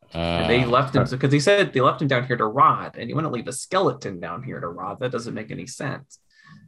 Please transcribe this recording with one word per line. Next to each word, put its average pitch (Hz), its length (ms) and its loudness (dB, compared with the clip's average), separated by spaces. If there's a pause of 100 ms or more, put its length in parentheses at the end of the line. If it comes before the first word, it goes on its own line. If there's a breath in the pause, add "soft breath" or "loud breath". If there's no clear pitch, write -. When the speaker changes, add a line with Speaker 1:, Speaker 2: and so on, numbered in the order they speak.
(140)
Speaker 1:
And 85 360 0
they 123 140 4
Speaker 2:
Ah. 123 40 0
Speaker 1:
left 131 280 2
him, 127 100 4
'cause 131 260 0
he 147 80 4
said 190 340 4
they 131 80 2
left 147 200 2
him 151 60 0
down 127 180 2
here 123 120 -2
to 110 80 2
rot, 110 520 4
and 117 120 -10
you 123 60 -4
wouldn't 151 180 -2
leave 117 140 -6
a - 60 -8
skeleton 131 680 -2
down 87 240 -10
here 82 160 -10
to 85 80 -8
rot. 90 320 -10
That 127 120 -4
doesn't 120 220 -8
make 110 180 -10
any 92 160 -10
sense. - 520 -10 (480 soft breath)